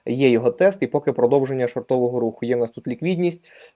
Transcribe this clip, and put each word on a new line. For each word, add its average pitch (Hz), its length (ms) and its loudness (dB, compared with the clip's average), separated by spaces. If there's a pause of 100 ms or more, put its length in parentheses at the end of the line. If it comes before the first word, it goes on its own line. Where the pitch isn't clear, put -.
є 127 240 2
його 120 220 2
тест, 185 300 2
і 131 60 -2
поки 143 240 -2
продовження 131 560 0
шортового 123 520 -2
руху. 113 260 -4
Є 123 100 0
в 120 40 -2
нас 117 120 -2
тут - 160 -14
ліквідність, 170 580 -4 (300)